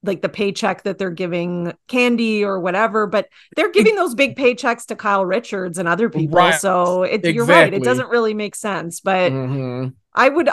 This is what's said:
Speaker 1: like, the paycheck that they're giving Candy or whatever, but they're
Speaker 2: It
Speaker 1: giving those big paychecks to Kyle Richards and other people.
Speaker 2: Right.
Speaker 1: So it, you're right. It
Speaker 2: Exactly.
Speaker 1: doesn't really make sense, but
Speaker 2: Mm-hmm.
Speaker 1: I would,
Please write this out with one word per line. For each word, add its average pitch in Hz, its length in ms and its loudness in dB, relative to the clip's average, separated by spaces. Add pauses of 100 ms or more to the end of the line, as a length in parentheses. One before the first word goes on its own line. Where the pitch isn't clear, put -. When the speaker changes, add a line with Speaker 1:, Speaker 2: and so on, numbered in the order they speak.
Speaker 1:
like, 190 160 -4
the 190 80 -2
paycheck 196 540 -4
that 196 140 -6
they're 190 140 -4
giving 175 600 -4 (140)
Candy 233 560 0
or 196 160 -2
whatever, 202 480 0
but 190 200 -2 (280)
they're 311 140 0
Speaker 2:
It 339 40 -12
Speaker 1:
giving 427 220 4
those 349 200 -2
big 247 220 0
paychecks 247 500 0
to 220 80 -8
Kyle 202 300 0
Richards 185 520 -4
and 180 100 -4
other 185 220 0
people. 156 280 0
Speaker 2:
Right. 180 180 6
Speaker 1:
So 180 480 0
it, 185 220 -2
you're 165 200 0
right. 165 280 8
It 196 40 -2
Speaker 2:
Exactly. - 80 -2
Speaker 1:
doesn't - 240 0
really 226 240 0
make 208 220 -6
sense, 170 440 -6
but 185 320 2
Speaker 2:
Mm-hmm. 131 580 -4 (260)
Speaker 1:
I 254 140 4
would, 285 240 2